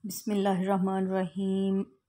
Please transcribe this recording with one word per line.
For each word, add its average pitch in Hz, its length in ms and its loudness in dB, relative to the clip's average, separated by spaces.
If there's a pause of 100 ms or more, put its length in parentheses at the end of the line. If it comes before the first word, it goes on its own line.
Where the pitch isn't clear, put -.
बिस्मिल्लाहिर्रहमानिर्रहीम। 190 1800 0 (260)